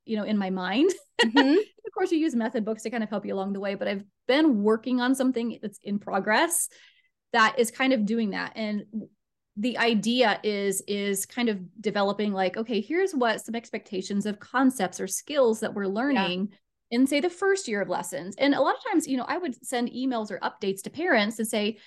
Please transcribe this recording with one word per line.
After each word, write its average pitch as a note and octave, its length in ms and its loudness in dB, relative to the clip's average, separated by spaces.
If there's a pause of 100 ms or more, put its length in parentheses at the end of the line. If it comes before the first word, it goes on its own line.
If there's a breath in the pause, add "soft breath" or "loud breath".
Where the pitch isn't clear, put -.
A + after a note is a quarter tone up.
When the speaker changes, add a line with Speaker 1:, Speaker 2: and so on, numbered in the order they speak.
Speaker 1:
you A3 120 -4
know, G#3 60 -2
in G#3+ 140 0
my F#3+ 120 -2
mind. F#3+ 460 2
<laughs> - 60 -20 (220)
Speaker 2:
Mm-hmm. C#4 340 4
Speaker 1:
Of - 380 -6
course, F#4 160 0
you E4 80 2
use D4+ 160 0
method A#3 280 -2
books G#3+ 200 -6
to A3 80 -6
kind A#3 100 -4
of G#3+ 80 -4
help G#3 160 -4
you G3 80 -6
along G3 200 -4
the G3 60 -6
way, G2+ 140 -4
but G#2 140 -4
I've F#3+ 160 -4 (240)
been C4+ 340 4
working A3+ 400 2
on B3+ 140 2
something A#3+ 480 -2
that's G#3 180 -10
in G3+ 160 -4
progress G#3+ 720 0 (640 soft breath)
that A3 240 4
is A#3+ 140 2
kind C4 200 2
of G#3+ 140 2
doing A3 240 0
that. F3+ 260 -6
And G#3+ 360 -4
w-, G#3+ 180 -10 (480)
the A3 220 -2
idea A#3 640 2
is, G3+ 440 -2
is G3+ 380 -2
kind A#3+ 240 -2
of G3+ 100 -2 (220)
developing, G3+ 520 0
like, F#3+ 220 0
"Okay, A3 260 -2
here's F4+ 320 0
what A#3+ 280 0
some A3+ 140 -8
expectations G3+ 680 -6
of G#3 140 -6
concepts B3 600 0
or F#3+ 80 -4
skills B3 540 0
that - 120 -4
we're G3+ 120 -4
Speaker 2:
Yeah. F#3 40 -2
Speaker 1:
learning G3+ 600 0 (400 loud breath)
in, B3 160 4
say, C#4+ 140 2
the F4 100 0
first G4 380 0
year G#3 140 -2
of F3+ 80 -4
lessons." F3+ 480 -6
And C#4 160 4
a - 80 2
lot F4 160 2
of - 120 -16
times, F4 180 0
you C4 100 -2
know, B3 100 -4
I D4+ 120 -2
would D#4+ 160 -6 (100)
send A#3+ 260 -2
emails A#3 400 -4
or - 80 -8
updates G3 440 -4
to G#3 60 -8
parents B3 500 0
and A3 80 -2
say, G#3+ 400 -2